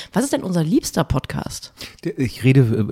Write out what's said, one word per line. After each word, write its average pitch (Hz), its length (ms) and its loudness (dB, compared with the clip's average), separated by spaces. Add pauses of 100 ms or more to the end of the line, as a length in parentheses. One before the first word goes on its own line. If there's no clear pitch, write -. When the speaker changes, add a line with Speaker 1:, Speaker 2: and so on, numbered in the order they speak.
(120)
Speaker 1:
Was 226 120 0
ist 285 100 0
denn 294 80 0
unser 175 220 0
liebster 180 400 0
Podcast? - 720 -4 (300)
Speaker 2:
Der, - 140 -6
ich 127 260 -4
rede, 131 180 6 (300)